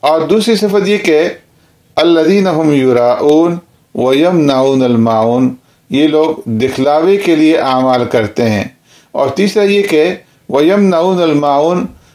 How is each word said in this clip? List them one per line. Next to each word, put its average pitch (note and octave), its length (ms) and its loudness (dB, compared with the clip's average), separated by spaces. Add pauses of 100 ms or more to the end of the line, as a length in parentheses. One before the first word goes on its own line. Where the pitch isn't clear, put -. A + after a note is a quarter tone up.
اور D#3 200 0
دوسری G#3 360 0
صفت G3 320 -2
یہ G#3 100 0
کہ E3+ 300 0 (680)
الذین E3+ 500 2
ھم D#3+ 260 0
یراؤون C#3 840 2 (380)
ویمنعون C3+ 880 0
الماعون، A#2 720 0 (360)
یہ D3 160 0
لوگ D#3 440 -2
دکھلاوے C#3+ 680 0
کے F3 200 0
لیے D#3 220 2
اعمال B2+ 460 0
کرتے A2+ 460 -2
ہیں۔ G#2 140 -2 (480)
اور C3+ 160 -2
تیسرا G3+ 340 -2
یہ G3+ 200 0
کہ D#3 320 0 (340)
ویمنعون F3+ 760 0
الماعون، D3+ 640 0 (280)